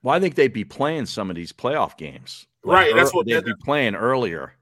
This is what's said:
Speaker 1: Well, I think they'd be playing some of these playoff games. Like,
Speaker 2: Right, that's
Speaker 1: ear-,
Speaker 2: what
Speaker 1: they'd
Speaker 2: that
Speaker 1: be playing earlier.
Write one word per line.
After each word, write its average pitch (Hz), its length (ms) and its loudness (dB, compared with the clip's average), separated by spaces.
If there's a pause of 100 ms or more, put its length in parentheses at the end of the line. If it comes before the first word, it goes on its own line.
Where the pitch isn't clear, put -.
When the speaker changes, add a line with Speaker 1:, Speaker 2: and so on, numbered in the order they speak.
Speaker 1:
Well, 131 120 0
I 175 60 2
think 185 160 0
they'd 135 160 4
be 104 140 -6
playing 143 400 -4
some 98 240 -8
of 87 80 -8
these 85 160 -12
playoff 131 420 -4
games. 67 500 -16 (200)
Like, 185 100 4 (120)
Speaker 2:
Right, 147 80 2
that's - 180 4
Speaker 1:
ear-, 180 40 2
Speaker 2:
what - 80 0
Speaker 1:
they'd 117 100 0
Speaker 2:
that 107 100 0
Speaker 1:
be 113 80 -4 (100)
playing 135 320 0
earlier. 101 560 -2 (100)